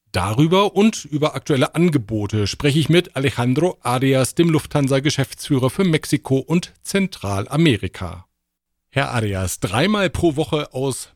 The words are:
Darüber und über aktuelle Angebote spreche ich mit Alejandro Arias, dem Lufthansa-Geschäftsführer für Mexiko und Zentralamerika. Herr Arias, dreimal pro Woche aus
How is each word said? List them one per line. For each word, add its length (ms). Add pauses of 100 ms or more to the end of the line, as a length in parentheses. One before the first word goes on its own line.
(100)
Darüber 640
und 300
über 280
aktuelle 400
Angebote 720
spreche 320
ich 100
mit 280
Alejandro 680
Arias, 540
dem 160
Lufthansa-Geschäftsführer 1200
für 120
Mexiko 540
und 360 (100)
Zentralamerika. 1400 (640)
Herr 220
Arias, 480
dreimal 500
pro 280
Woche 360
aus 420